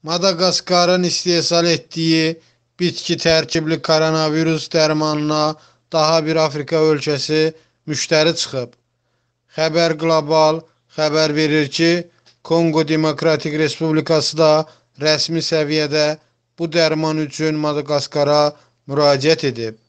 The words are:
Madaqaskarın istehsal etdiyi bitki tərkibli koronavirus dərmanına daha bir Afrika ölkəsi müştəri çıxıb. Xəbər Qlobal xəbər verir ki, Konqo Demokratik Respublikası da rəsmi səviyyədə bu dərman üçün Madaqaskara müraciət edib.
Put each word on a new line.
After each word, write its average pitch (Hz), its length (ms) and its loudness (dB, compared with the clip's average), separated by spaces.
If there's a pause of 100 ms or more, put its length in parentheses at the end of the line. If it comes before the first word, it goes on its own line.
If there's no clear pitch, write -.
Madaqaskarın 175 1000 2
istehsal 170 640 0
etdiyi 160 720 0 (400)
bitki 170 380 -4
tərkibli 160 640 0
koronavirus 160 880 0
dərmanına 156 840 0 (360)
daha 160 300 2
bir 160 140 -2
Afrika 151 420 -2
ölkəsi 151 640 0 (460)
müştəri 156 480 0
çıxıb. 123 340 -8 (840)
Xəbər 160 420 0
Qlobal 160 640 2 (320)
xəbər 151 420 0
verir 151 320 2
ki, 165 240 0 (540)
Konqo 160 420 2
Demokratik 156 720 0
Respublikası 156 760 -2
da 156 140 4 (500)
rəsmi 156 400 -2
səviyyədə 151 640 0 (540)
bu 165 100 -4
dərman 156 480 0
üçün 156 380 -4
Madaqaskara 147 840 0 (460)
müraciət 143 560 2
edib. 117 320 -6 (140)